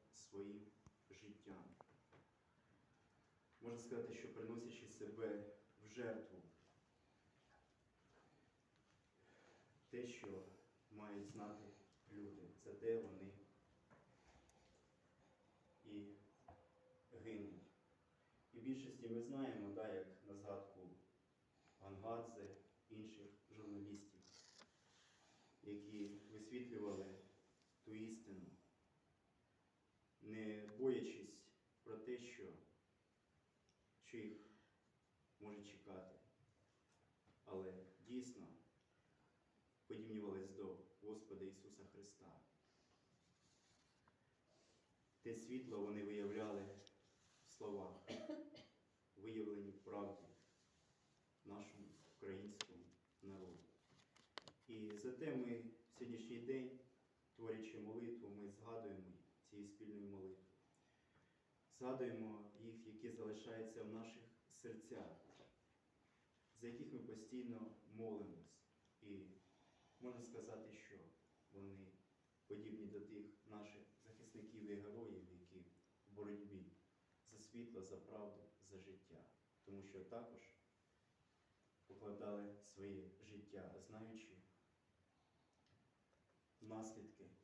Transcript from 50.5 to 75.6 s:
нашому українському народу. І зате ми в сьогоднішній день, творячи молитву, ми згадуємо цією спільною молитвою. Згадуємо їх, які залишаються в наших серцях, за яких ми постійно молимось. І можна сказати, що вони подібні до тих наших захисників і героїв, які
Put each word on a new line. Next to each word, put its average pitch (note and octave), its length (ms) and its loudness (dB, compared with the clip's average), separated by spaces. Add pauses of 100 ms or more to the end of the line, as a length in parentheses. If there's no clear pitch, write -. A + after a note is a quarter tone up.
нашому G#2 420 -6 (300)
українському G2+ 640 0 (380)
народу. F#2 380 -4 (1080)
І G#2+ 300 0
зате B2+ 380 4
ми A#2+ 280 4 (260)
в - 80 -18
сьогоднішній A#2 420 0
день, B2+ 400 4 (560)
творячи A2 440 2
молитву, A#2 500 0
ми G2+ 200 -2
згадуємо G2+ 640 -2 (360)
цією G2+ 180 -4
спільною G#2 420 -4
молитвою. F#2+ 380 -2 (1300)
Згадуємо A2+ 800 4
їх, A2+ 280 -6
які A2 220 -2
залишаються A2 760 0
в G#2 100 0
наших A2+ 300 -2 (260)
серцях, - 760 -4 (1300)
за A#2+ 120 -2
яких A#2+ 260 0
ми B2 60 2
постійно A2+ 760 0 (180)
молимось. G2+ 640 2 (440)
І G2 260 -2 (720)
можна A#2+ 240 0
сказати, A2 500 -2
що G#2 220 -10 (560)
вони G2 360 -4 (600)
подібні G#2+ 380 0
до G2+ 140 0
тих G#2 260 -2 (200)
наших G#2 360 -6 (220)
захисників G#2+ 640 -6
і G2+ 60 6
героїв, G2+ 560 -2
які F2+ 280 -10 (480)